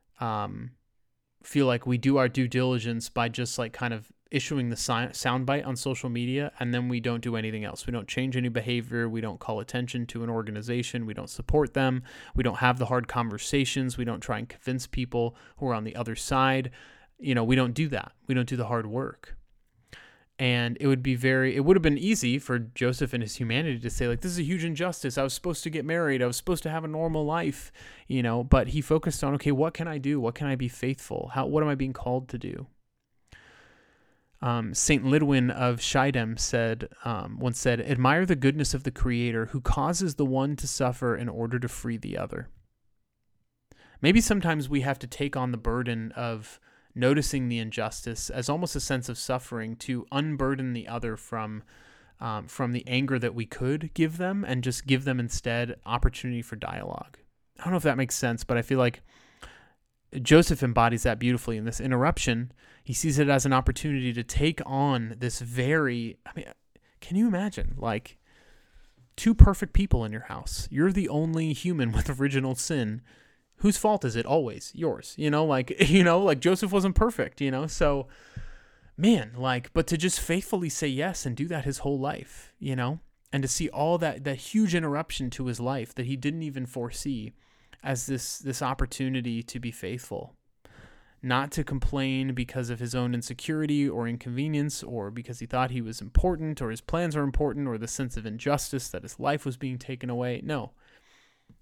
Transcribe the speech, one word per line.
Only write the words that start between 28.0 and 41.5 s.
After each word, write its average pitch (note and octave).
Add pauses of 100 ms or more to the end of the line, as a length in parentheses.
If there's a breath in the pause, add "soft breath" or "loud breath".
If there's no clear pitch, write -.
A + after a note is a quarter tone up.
you B2+
know, A#2+
but B2+
he D3
focused D#3
on, C#3
"Okay, D3
what D3+
can E3
I D3+
do? C#3+
What A#2
can D3
I C3+
be B2+
faithful? B2
How, C3+
what D3+
am D3+
I C#3+
being C3
called B2+
to B2
do?" - (1700 soft breath)
Um, A#2+
Saint C3+
Lidwin C3+
of B2
Schiedam C3
said, A#2 (160)
um, A2+
once B2+
said, A#2+
"Admire C#3
the F3+
goodness C#3
of C3+
the C3
Creator A#2+
who C3+
causes D#3
the D3
one C3+
to C#3
suffer B2
in A#2+
order A#2